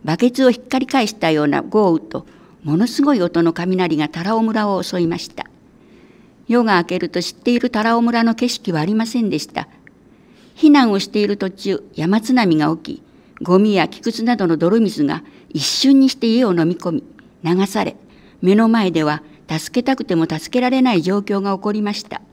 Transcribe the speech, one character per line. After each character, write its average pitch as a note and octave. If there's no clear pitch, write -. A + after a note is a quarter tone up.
バ D#3
ケ A#3+
ツ C4
を B3
ひ -
っ -
か C4
り B3+
返 B3
し G#3+
た E3
よ D3+
う D3
な C#3+
豪 G#3
雨 D#3+
と、 -
も D#3
の A#3
す B3
ご C#4+
い G3+
音 F3
の E3
雷 F3
が D3+
田 F3+
尾 A3+
村 G#3+
を F#3
襲 F3+
い E3+
ま F3
し -
た。 -
夜 A#3+
が G3
明 E3+
け F3+
る F3
と F3
知 -
っ -
て -
い A#3+
る B3
田 A3+
尾 A#3
村 A#3
の A3+
景 B3
色 -
は D#3
あ D#3
り G3+
ま A3
せ A#3
ん G#3
で D3
し -
た。 -
避 D4+
難 C4+
を G3
し G3
て G#3+
い G#3
る G3+
途 F#3+
中、 F#3+
山 F#3+
津 A3+
波 G3+
が D#3
起 -
き、 -
ゴ F3+
ミ G#3
や E3+
木 -
く A#3
ず A3+
な A#3+
ど G3
の E3
泥 F3+
水 F3
が D#3
一 C#3+
瞬 C4+
に C4
し -
て A#3
家 A#3
を F#3+
飲 E3
み F3
込 F3
み、 -
流 F3+
さ G3+
れ、 -
目 F#3
の A3+
前 A3
で D#3+
は D3+
助 D#3+
け -
た C4
く -
て F#3
も E3
助 E3
け -
ら B3
れ C4
な B3+
い E3
状 F#3+
況 G3+
が G3
起 F#3+
こ G#3
り G#3
ま G#3
し G#3
た。 -